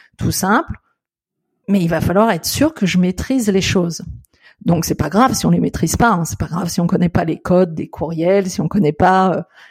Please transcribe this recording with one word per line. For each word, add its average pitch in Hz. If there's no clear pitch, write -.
tout -
simple. 220
Mais 196
il 170
va 165
falloir 202
être 165
sûr 311
que 202
je 170
maîtrise 196
les 190
choses. 175
Donc 175
c'est -
pas 151
grave 240
si -
on 165
les 170
maîtrise -
pas, 240
hein. 180
C'est -
pas 156
grave 170
si 175
on 175
connaît 180
pas 175
les 160
codes 180
des 156
courriels, 170
si -
on 147
connaît 156
pas, 185
euh, 160